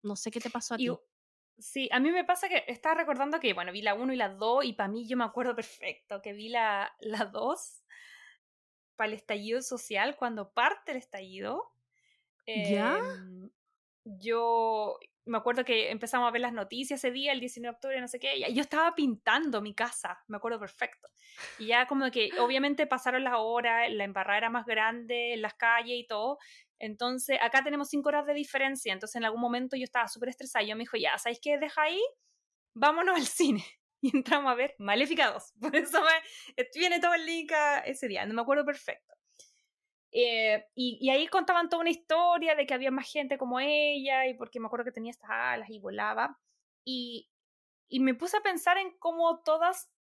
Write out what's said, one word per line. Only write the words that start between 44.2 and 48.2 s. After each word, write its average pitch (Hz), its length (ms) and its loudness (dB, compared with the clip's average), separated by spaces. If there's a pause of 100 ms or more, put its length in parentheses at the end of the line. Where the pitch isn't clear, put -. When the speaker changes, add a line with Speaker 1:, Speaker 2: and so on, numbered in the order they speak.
Speaker 2:
y 254 80 0
porque 240 240 -10
me 226 80 -4
acuerdo 233 180 -4
que 247 60 -4
tenía 226 200 -8
estas 220 200 -18
alas 233 380 0
y 220 100 -16
volaba. 214 600 -2 (460)
Y, 247 440 -8 (600)
y 262 120 -2
me 262 140 4
puse 359 220 -2